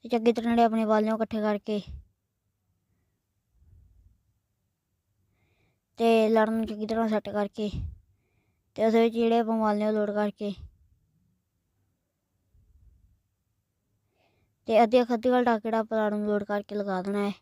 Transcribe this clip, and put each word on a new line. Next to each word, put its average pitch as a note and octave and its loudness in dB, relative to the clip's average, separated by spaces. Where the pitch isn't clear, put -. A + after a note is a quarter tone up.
ਤੇ A#3 -14
ਚੰਗੀ A3+ 2
ਤਰ੍ਹਾਂ A#3 -2
ਨੇੜੇ A#3 6
ਆਪਣੇ A3+ 2
ਵਾਲ G#3+ 2
ਨੂੰ A3 0
ਇਕੱਠੇ A3 -4
ਕਰਕੇ G#3 -2
ਤੇ A3+ 4
ਲੜ A3 4
ਨੂੰ A3+ -2
ਚੰਗੀ G#3+ -8
ਤਰ੍ਹਾਂ A3+ -2
ਸੈੱਟ G#3+ -2
ਕਰਕੇ G#3 -4
ਤੇ G#3+ 0
ਉਹਦੇ A3+ 4
ਵਿੱਚ A3+ 2
ਜਿਹੜੇ A#3 2
ਆਪਾਂ A3+ 0
ਵਾਲ G#3+ 0
ਨੇ G#3+ -2
ਉਹ G#3+ 0
ਲੋਡ G#3 -2
ਕਰਕੇ G#3 -4
ਤੇ A3+ 4
ਅੱਧੇ A#3+ 4
ਕੁ B3 -2
ਅੱਧੇ A#3 0
ਵਾਲਾ B3 2
ਟਾਂਕਾ A#3 0
ਜਿਹੜਾ A3 -2
ਆਪਾਂ A3 -4
ਲੜ G#3+ 0
ਨੂੰ G#3 -4
ਲੋਡ G#3 0
ਕਰਕੇ G#3 -6
ਲਗਾ G3 -4
ਦੇਣਾ G3 -4
ਹੈ। G3+ -2